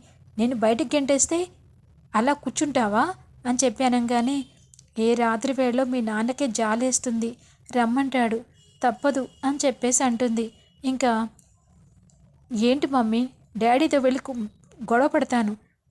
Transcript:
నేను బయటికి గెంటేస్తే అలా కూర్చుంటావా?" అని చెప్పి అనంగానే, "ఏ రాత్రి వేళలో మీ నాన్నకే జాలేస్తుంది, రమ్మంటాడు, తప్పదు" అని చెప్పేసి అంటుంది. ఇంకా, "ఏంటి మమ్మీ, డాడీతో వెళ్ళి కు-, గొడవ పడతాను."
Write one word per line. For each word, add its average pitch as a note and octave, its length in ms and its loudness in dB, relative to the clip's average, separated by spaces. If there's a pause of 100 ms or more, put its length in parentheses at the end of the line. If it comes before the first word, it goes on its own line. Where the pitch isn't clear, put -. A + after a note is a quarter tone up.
(380)
నేను A#3+ 180 0
బయటికి A#3 400 0
గెంటేస్తే C#4+ 440 0 (760)
అలా A#3+ 180 2
కూర్చుంటావా?" B3+ 680 0 (420)
అని B3 180 -2
చెప్పి B3+ 200 0
అనంగానే, A#3+ 540 0 (640)
"ఏ A3+ 140 2
రాత్రి A3+ 400 0
వేళలో B3 320 0
మీ B3+ 160 -2
నాన్నకే A3+ 460 -2
జాలేస్తుంది, A#3 840 -2 (400)
రమ్మంటాడు, A#3+ 680 0 (420)
తప్పదు" B3+ 420 0 (220)
అని C#4 200 -2
చెప్పేసి B3 380 0
అంటుంది. A#3 420 0 (380)
ఇంకా, C4 280 0 (1400)
"ఏంటి B3 360 0
మమ్మీ, A#3 340 0 (360)
డాడీతో B3+ 400 2
వెళ్ళి C4 220 2
కు-, A#3+ 300 -8 (340)
గొడవ A#3 240 2
పడతాను." B3 460 0 (380)